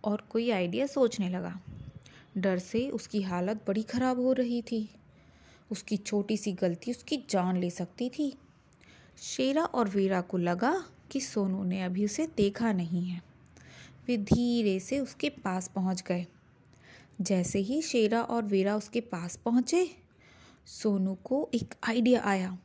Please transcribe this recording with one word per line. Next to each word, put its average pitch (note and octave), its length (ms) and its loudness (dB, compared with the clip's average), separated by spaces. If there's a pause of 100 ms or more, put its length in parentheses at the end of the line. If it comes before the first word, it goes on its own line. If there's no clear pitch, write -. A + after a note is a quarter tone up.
और G#3+ 160 0 (100)
कोई A#3 200 0
आइडिया G3 360 2
सोचने A#3 420 2
लगा। F3+ 320 -6 (760)
डर F#3 200 2
से A#3 320 -2
उसकी G#3 320 -4
हालत F#3+ 460 -2
बड़ी G3+ 140 0
ख़राब B3 360 0
हो B3+ 140 4
रही A#3+ 300 0
थी। A3 280 -4 (800)
उसकी G#3+ 260 -4
छोटी G#3 400 0
सी G#3 160 -2
गलती F3+ 380 -2
उसकी B3 400 -6
जान F#3 260 2
ले F3+ 140 0
सकती F#3 400 -6
थी। C#4+ 280 -4 (760)
शेरा C#4 480 0
और A#3 240 0
वीरा F#3+ 320 2
को F3+ 180 -2
लगा G3+ 460 2 (260)
कि C4+ 100 -4
सोनू G3 440 -2
ने F#3 180 0
अभी F#3 220 0
उसे B3+ 220 -2
देखा G#3+ 460 2
नहीं F3 320 0
है। F3 180 -6 (840)
वे B3 100 0
धीरे A3 640 2
से C4 180 -2
उसके C#4 300 -2
पास F#3 400 -4
पहुंच F#3 340 -2
गए। F3 240 -2 (960)
जैसे F#3 380 2
ही B3 240 0
शेरा A3+ 400 2
और A#3 220 -2
वीरा G3+ 320 2
उसके G#3+ 240 -2
पास F3 360 -8
पहुंचे, B3+ 600 2 (720)
सोनू F#3+ 480 0
को C#4 400 -2
एक - 200 -2 (100)
आइडिया A#3 380 4
आया। F#3+ 420 0